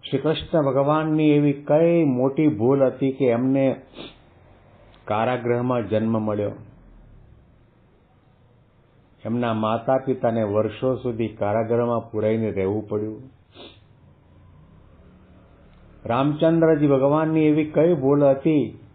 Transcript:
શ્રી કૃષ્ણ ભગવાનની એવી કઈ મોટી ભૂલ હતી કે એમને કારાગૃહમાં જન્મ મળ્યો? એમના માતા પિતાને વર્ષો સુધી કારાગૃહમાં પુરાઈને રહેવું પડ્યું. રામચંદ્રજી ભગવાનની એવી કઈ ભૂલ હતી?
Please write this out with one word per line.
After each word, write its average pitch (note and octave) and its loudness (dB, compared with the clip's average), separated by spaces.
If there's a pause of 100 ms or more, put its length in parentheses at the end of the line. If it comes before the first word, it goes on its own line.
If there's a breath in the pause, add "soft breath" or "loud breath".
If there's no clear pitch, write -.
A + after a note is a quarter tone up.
શ્રી C#3 -4
કૃષ્ણ D#3 -2
ભગવાનની D3+ 2
એવી D3 2
કઈ E3 2
મોટી C3+ 0
ભૂલ B2+ 2
હતી C3 -2
કે C3+ -2
એમને C3 2 (1400 loud breath)
કારાગૃહમાં A#2+ -2
જન્મ A2 0
મળ્યો? G#2 -4 (2750)
એમના A#2 -4
માતા A2 -2
પિતાને B2 -2
વર્ષો G#2+ -2
સુધી A2 -6
કારાગૃહમાં A#2 -2
પુરાઈને A2 -2
રહેવું G2 -2
પડ્યું. G#2+ -8 (2750 loud breath)
રામચંદ્રજી D3+ 2
ભગવાનની D3+ 2
એવી D3+ 2
કઈ E3 4
ભૂલ C#3+ 2
હતી? C#3 2 (300)